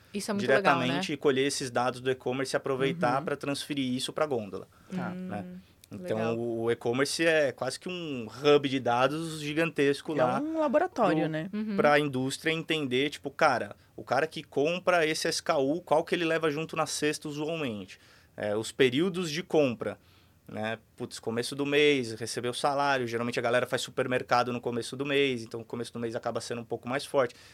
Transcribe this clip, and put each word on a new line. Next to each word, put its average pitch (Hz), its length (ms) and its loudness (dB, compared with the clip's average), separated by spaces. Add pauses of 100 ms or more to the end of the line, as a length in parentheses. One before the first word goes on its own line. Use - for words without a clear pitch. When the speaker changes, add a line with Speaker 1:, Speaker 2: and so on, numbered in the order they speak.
(120)
Speaker 1:
Isso 202 180 -6
é 202 40 0
muito 202 120 -2
legal, 165 300 4
né? 127 80 -2
Speaker 2:
diretamente 175 280 -2
e 139 40 -4
colher 135 300 2
esses 139 240 -4
dados 123 320 -2
do 131 80 0
e-commerce 131 440 -4
e 143 40 0
aproveitar 135 640 0
Speaker 3:
Uhum. 156 40 -10
Speaker 2:
pra 143 120 -4
transferir 139 580 -4
isso 131 180 -4
pra 156 140 0
gôndola, 104 400 -4 (280)
Speaker 3:
Tá. 180 200 -4
Speaker 1:
Hum, 185 140 -10
Speaker 2:
né? 202 160 -6 (460)
Então, 175 280 -6
Speaker 1:
legal. 113 180 0
Speaker 2:
o, 117 280 -2
o 117 60 2
e-commerce 131 540 0
é 156 280 2
quase - 280 -6
que - 80 -10
um 156 380 -6
hub 143 420 4
de 131 120 0
dados 143 600 2
gigantesco 151 720 0
Speaker 3:
É 143 120 2
Speaker 2:
lá 262 160 2
Speaker 3:
um 320 180 -4
laboratório, 269 680 2
Speaker 2:
do, 151 60 0
Speaker 3:
né? 156 220 -4
Speaker 1:
Uhum. 214 240 -4
Speaker 2:
pra 147 220 6
indústria 135 520 0
entender, 151 600 0
tipo, - 200 -10
cara, 120 440 2 (220)
o - 80 -14
cara 139 220 2
que 160 160 -10
compra 170 640 2
esse 156 220 0
S - 140 -2
K 165 140 2
U, 143 240 2
qual 160 240 2
que - 100 0
ele 170 120 0
leva 160 240 2
junto 156 260 -6
na 160 80 0
cesta 151 440 -2
usualmente? 147 680 -6 (380)
É, 104 200 0
os 110 160 -4
períodos 165 580 2
de 160 120 -4
compra, 120 560 0 (500)
né? 110 300 -6 (180)
Putz, - 220 -10
começo 120 360 -4
do 139 120 -2
mês, 143 480 4
recebeu 120 380 -4
o - 20 -8
salário, 139 520 0
geralmente 117 320 -2
a 120 40 -2
galera 120 240 2
faz 123 160 -2
supermercado 127 720 0
no 120 60 -4
começo 120 360 -4
do 139 80 -6
mês, 139 380 2
então 113 180 -10
o 113 40 -14
começo 120 280 -8
do 120 80 -10
mês 117 160 -4
acaba 117 240 -4
sendo 120 220 -8
um - 20 -14
pouco 117 240 -8
mais 139 160 -4
forte. 131 300 2 (200)